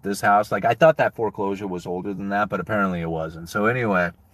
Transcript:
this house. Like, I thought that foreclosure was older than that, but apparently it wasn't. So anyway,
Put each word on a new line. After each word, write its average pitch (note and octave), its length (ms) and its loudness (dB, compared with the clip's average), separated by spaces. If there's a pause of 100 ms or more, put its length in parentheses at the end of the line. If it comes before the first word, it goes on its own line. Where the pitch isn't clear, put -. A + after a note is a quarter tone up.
this G2 180 -4
house. G#2 300 4
Like, G2 140 -2
I A#2+ 80 4
thought D#3+ 240 6
that A#2 180 0
foreclosure G2+ 520 -4
was F2+ 180 -6
older F#2 280 -4
than G2 160 -8
that, G2+ 200 0
but G2+ 100 -4
apparently F#2 420 0
it E2 80 -4
wasn't. E2 400 -6
So G#2 160 -2
anyway, G#2 460 2 (220)